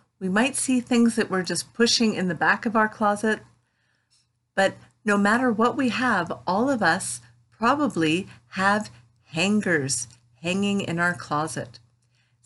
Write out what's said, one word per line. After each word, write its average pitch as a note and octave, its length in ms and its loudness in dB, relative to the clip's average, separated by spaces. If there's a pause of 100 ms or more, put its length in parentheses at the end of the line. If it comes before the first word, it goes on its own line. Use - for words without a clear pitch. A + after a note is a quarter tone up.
(200)
We F#3+ 100 -6
might A#3 260 2
see B3+ 240 0
things A#3 360 2
that G3+ 160 -2
we're F#3 100 -2
just - 320 -6
pushing A#3 400 2
in F3+ 140 -2
the E3+ 80 -2
back F#3 320 0
of G#3+ 80 -4
our G#3+ 120 4
closet. G#3+ 520 -2 (1120)
But F#3+ 220 2 (280)
no G#3 140 2
matter A3+ 340 2
what A3+ 240 2
we C4 140 0
have, G3+ 420 -2 (140)
all G#3+ 240 0
of A#3 140 0
us F3 360 0 (300)
probably G3+ 800 0 (220)
have G3+ 420 -2 (320)
hangers E3+ 840 0 (360)
hanging G3 380 -2
in E3+ 180 -4
our F3 160 0
closet. - 640 -6 (680)